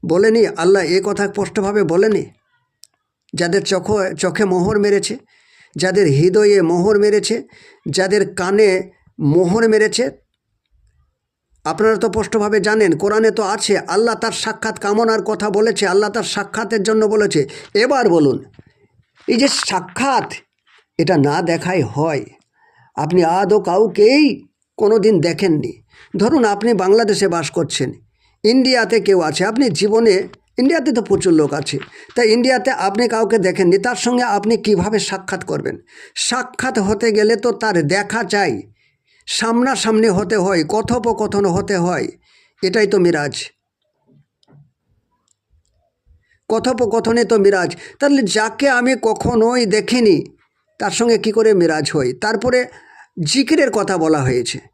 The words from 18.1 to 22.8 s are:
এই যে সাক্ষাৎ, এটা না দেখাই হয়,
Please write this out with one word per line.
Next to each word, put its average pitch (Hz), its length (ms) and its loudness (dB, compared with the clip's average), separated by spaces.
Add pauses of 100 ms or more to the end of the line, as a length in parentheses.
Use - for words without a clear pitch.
এই 240 80 0
যে 269 120 2
সাক্ষাৎ, 214 840 -4 (680)
এটা 170 180 2
না 143 260 0
দেখাই 170 400 -2
হয়, 139 420 -4 (720)